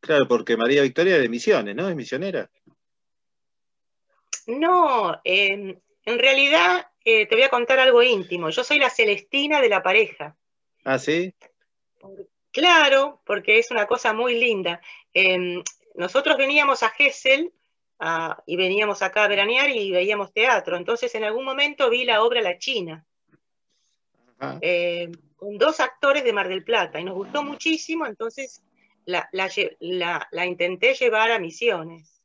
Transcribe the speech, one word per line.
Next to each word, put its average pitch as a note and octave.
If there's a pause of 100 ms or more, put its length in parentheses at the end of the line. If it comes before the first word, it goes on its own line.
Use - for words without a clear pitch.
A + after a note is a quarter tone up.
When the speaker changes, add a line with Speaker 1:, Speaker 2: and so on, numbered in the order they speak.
Speaker 1:
Claro, C#3+
porque A#2
María C3
Victoria E3
es C#3+
de A#2+
Misiones, A#2
¿no? F3+
¿Es F3+
misionera? C#3 (2000)
Speaker 2:
No, C#4
em, G3 (260)
en A#3
realidad, C#4 (180)
eh, A3
te A3
voy A#3
a C4
contar B3
algo B3+
íntimo. F3
Yo B3
soy D4
la C4
Celestina G3+
de B3
la G3
pareja. F#3 (480)
Speaker 1:
¿Ah, C3+
sí? E3+ (640)
Speaker 2:
Por-, G3 (220)
claro, C#4+
porque G#3
es A#3
una A3
cosa A#3
muy A#3+
linda. F#3+ (320)
Em, F3+ (320)
nosotros C4+
veníamos C#4
a A3+
Gesell, C#4+ (480)
ah, E3
y F3
veníamos G3
acá G3
a G3+
veranear A3
y G#3
veíamos F#3+
teatro. G#3+
Entonces, A#3
en A3
algún A3
momento C#4
vi B3
la A3+
obra A3
La F3+
China, E3+ (1300)
Speaker 1:
Ajá. C#3
Speaker 2:
eh, F3 (260)
con G#3
dos D4+
actores C#4
de A#3+
Mar G3
del F#3
Plata, F#3
y E3+
nos F#3
gustó G3+
muchísimo, D#4+
entonces A3+ (440)
la, F3+
la F#3+
lle-, -
la, F3
la E3+
intenté F3+
llevar A3+
a A3+
Misiones. E3